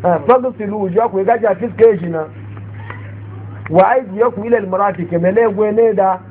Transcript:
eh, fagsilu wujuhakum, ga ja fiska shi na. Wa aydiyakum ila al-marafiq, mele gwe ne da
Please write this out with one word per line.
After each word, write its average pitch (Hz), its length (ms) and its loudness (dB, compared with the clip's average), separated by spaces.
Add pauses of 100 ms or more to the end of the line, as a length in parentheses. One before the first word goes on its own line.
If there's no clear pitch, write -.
eh, 175 140 2 (100)
fagsilu 226 540 0
wujuhakum, 190 440 0
ga 233 120 2
ja 214 180 0
fiska 214 440 4
shi 175 80 -6
na. 165 180 -4 (1400)
Wa 185 220 6
aydiyakum 220 540 0
ila 233 120 2
al-marafiq, 190 540 -2
mele 190 400 2
gwe 208 200 0
ne 220 220 2
da 190 260 2 (120)